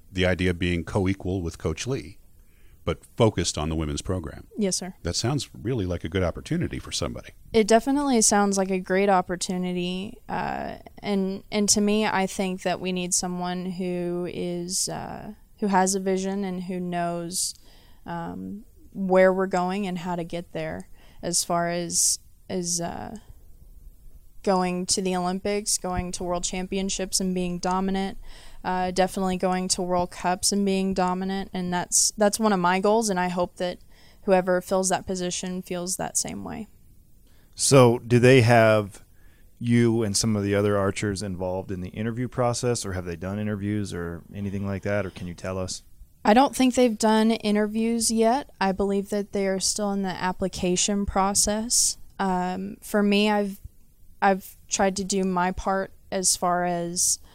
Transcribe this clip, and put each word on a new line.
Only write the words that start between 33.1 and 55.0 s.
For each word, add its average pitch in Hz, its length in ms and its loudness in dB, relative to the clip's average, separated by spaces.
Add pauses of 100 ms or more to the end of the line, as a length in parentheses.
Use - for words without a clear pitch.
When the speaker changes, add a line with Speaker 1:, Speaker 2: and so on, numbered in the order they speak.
Speaker 2:
and 185 100 2
I 180 80 0
hope 180 280 -2
that 180 220 -6 (440)
whoever 185 380 4
fills 190 280 0
that 180 180 0
position 180 540 -4
feels 180 360 -6
that - 200 -6
same - 280 -4
way. - 240 -10 (840)
Speaker 3:
So 123 440 8
do 120 200 4
they 123 240 10
have 110 600 6 (560)
you 117 460 4
and 98 120 -2
some 110 200 2
of 101 80 2
the 101 100 2
other 104 240 4
archers 98 440 0
involved 92 480 -4
in 92 100 -6
the 90 100 -8
interview 117 380 -4
process, 120 580 0
or 98 60 -4
have 92 120 -4
they 87 120 -6
done 92 220 -4
interviews 104 540 -2
or 85 300 -6 (120)
anything 101 320 -6
like 98 160 -4
that, 101 220 -2
or 92 60 -6
can - 160 -12
you 87 80 -8
tell 95 240 -6
us? 92 240 -6 (420)
Speaker 2:
I 233 80 4
don't 254 220 4
think 254 200 2
they've 247 240 4
done 220 340 4
interviews 220 800 0
yet. 226 400 2 (100)
I 196 120 2
believe 196 380 0
that 202 220 -2
they 196 160 0
are 190 120 0
still 202 300 -2
in 196 120 -2
the 190 80 -2
application 185 960 0
process. 208 920 0 (200)
Um, 190 640 -2
for - 220 0
me, 208 280 4
I've, 202 300 0 (600)
I've 196 360 2 (120)
tried 196 280 2
to 196 80 -4